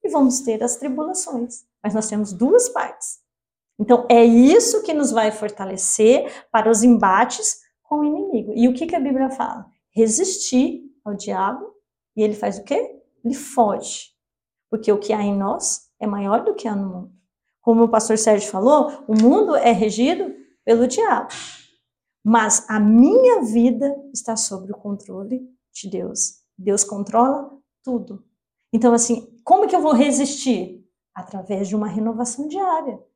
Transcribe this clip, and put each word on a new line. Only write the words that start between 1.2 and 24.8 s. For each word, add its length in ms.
mas 120
nós 140
temos 260
duas 340
partes. 520
Então 300
é 160
isso 580
que 100
nos 180
vai 200
fortalecer 1200
para 180
os 140
embates 760
com 160
o 40
inimigo. 500
E 140
o 60
que 120
que 120
a 20
Bíblia 300
fala? 360
Resistir 920
ao 120
diabo 580
e 60
ele 120
faz 260
o 40
quê? 360
Ele 100
foge. 760
Porque 220
o 80
que 120
há 100
em 140
nós 540
é 60
maior 380
do 100
que 140
há 80
no 120
mundo. 240
Como 220
o 60
pastor 280
Sérgio 320
falou, 580
o 80
mundo 400
é 160
regido 600
pelo 240
diabo. 420
Mas 460
a 100
minha 640
vida 540
está 220
sob 360
o 60
controle 640